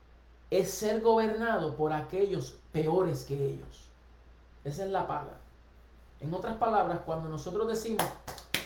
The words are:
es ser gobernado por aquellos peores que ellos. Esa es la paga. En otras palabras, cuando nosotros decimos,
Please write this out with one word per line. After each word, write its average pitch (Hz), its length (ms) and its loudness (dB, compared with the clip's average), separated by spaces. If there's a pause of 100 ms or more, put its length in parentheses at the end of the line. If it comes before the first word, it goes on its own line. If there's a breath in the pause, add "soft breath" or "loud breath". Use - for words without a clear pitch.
(500)
es 180 200 4
ser 220 300 0
gobernado 220 760 4
por 156 200 2
aquellos 175 600 -2 (160)
peores 165 540 2
que 139 180 -2 (120)
ellos. - 340 -14 (760)
Esa 156 220 -6
es 196 60 -4
la 185 160 0
paga. 147 320 -6 (840)
En 156 140 -4
otras 220 240 -4
palabras, 202 480 2
cuando 160 240 -4
nosotros 180 360 -2
decimos, 220 380 0 (600)